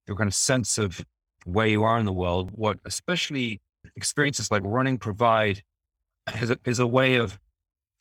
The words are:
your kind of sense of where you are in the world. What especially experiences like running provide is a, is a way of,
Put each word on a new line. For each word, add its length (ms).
your 100
kind 100
of 60
sense 460
of 260
where 220
you 160
are 160
in 60
the 80
world. 420
What 280
especially 760
experiences 540
like 160
running 320
provide 640
is 80
a, 160
is 140
a 80
way 300
of, 220